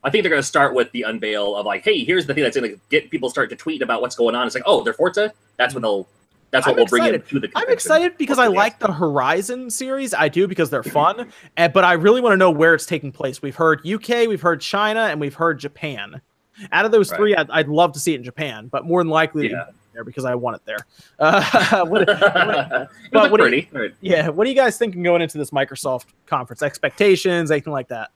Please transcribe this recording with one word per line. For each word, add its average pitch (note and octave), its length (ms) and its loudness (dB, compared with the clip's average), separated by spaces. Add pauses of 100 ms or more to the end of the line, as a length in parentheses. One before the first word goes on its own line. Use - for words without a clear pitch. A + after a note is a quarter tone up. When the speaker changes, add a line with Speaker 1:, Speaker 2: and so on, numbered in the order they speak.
Speaker 1:
I C#3 80 -4
think G#3+ 120 2
they're F3+ 60 0
gonna C#3+ 140 2
start C#3+ 320 0
with A#2+ 160 0
the A#2+ 100 -6
unveil G#2+ 540 -4
of, G2+ 100 -4
like, G2 180 -4
"Hey, F#3 220 0
here's E3+ 220 -2
the C#3 80 -4
thing D3+ 80 0
that's A#2 120 -2
gonna A2 200 -4 (160)
get D3+ 180 0
people C3+ 220 -6
start B2+ 180 -2
to E3 60 -12
tweet D#3 260 -8
about A#2 200 -4
what's B2 140 -6
going A#2 200 0
on." B2 100 -2
It's A#2 100 -8
like, B2+ 120 -8
"Oh, - 160 2
they're A3 100 -4
Forza? G3+ 400 -2 (240)
That's C3 160 0
when B2+ 80 -6
they'll, G2+ 260 -2 (440)
that's C3 160 0
what C3 60 2
Speaker 2:
I'm - 40 2
Speaker 1:
we'll A#2 80 6
bring A#2+ 200 0
in G3+ 100 2
Speaker 2:
excited. - 140 -8
Speaker 1:
to C#3 100 -2
the - 80 -6
Speaker 2:
I'm - 40 -10 (140)
Speaker 1:
convention." B4+ 80 2
Speaker 2:
excited F4 460 0
because C#4 180 0
I B3+ 60 4
Speaker 1:
Hopefully. G3+ 140 2
Speaker 2:
like G#3+ 220 0
the G#3+ 140 -2
Horizon E3+ 760 -2
series. C4 420 -6
I D#3 160 2
do F#3 180 0
because F3 220 -2
they're B2+ 140 -4
fun. F#3+ 480 -2 (260)
And, E3 160 2
but F#3+ 100 6
I F3 100 6
really G3+ 280 4
wanna G#3+ 160 4
know F#3 140 6
where D#3+ 240 4
it's D3+ 100 -4
taking D3 260 -6
place. C3+ 300 -8
We've C#3 140 -8
heard D#3+ 280 2
U G3 140 -6
K, A#3 300 0
we've G3 140 -4
heard E3 200 0
China, G#3+ 440 -2
and D3+ 140 -2
we've C#3+ 140 -6
heard E3 260 -2
Japan. C3 600 -12 (500)
Out G3 140 4
of A3 60 2
those G#3+ 200 4
Speaker 1:
Right. - 60 -8
Speaker 2:
three, G#3 180 4
I'd, D#3 140 0
I'd D3+ 180 0
love D3+ 260 2
to D3+ 60 -10
see D#3+ 140 -2
it C#3 40 -4
in B2 60 -12
Japan, B2 440 -10
but C#3+ 180 -6
more E3+ 160 0
than E3 80 0
likely D#3 420 0
Speaker 1:
Yeah. - 140 -8 (280)
Speaker 2:
there A#2 100 -16
because C3+ 220 -10
I B2 100 -2
want A#2+ 220 -6
it - 80 -18
there. G#2+ 120 -8 (420)
Uh, F#3 680 2
<laughs> - 0 -
what, F#3+ 220 2
Speaker 1:
<laughs> - 0 -
Speaker 2:
what, - 0 -
Speaker 1:
It F3+ 800 0 (240)
Speaker 2:
but A3 120 6
Speaker 1:
looked F#3+ 80 4
Speaker 2:
what G#3 80 4
do - 40 6 (120)
you C#3+ 80 -2
Speaker 1:
pretty. - 100 -18
Right. A2+ 280 -8
Speaker 2:
yeah, E3+ 280 0
what E3+ 160 0
are C4 60 -2
you B3+ 40 -2
guys B3+ 220 2
thinking F#3 260 -4
going F3 200 2
into D3+ 160 -8
this C#3 120 -6
Microsoft C3+ 540 -4 (220)
conference? B2+ 340 -6
Expectations, E3+ 920 0
anything D3+ 220 -2
like C3 160 -8
that? A2+ 260 -12